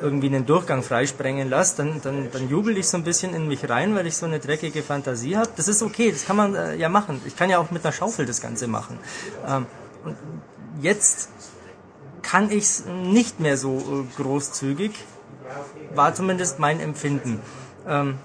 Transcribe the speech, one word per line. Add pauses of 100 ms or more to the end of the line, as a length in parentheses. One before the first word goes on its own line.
irgendwie
einen
Durchgang
freisprengen
lasse,
dann,
dann,
dann
jubel
ich
so
ein
bisschen
in
mich
rein,
weil
ich
so
eine
dreckige
Fantasie
hab.
Das
ist
okay,
das
kann
man,
äh,
ja
machen.
Ich
kann
ja
auch
mit
einer
Schaufel
das
Ganze
machen. (500)
Ähm, (360)
und (680)
jetzt (920)
kann
ich's (200)
nicht
mehr
so,
äh,
großzügig. (1000)
War
zumindest
mein
Empfinden. (480)
Ähm,